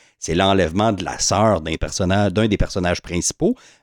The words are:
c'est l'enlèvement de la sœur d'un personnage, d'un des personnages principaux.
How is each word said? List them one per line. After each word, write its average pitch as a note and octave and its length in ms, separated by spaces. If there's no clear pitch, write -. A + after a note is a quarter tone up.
c'est D#2+ 160
l'enlèvement F#2+ 560
de F#2 140
la C2 120
sœur G2+ 440
d'un D#2+ 140
personnage, F#2+ 580
d'un G#2+ 160
des F#2+ 80
personnages F2+ 440
principaux. D3+ 540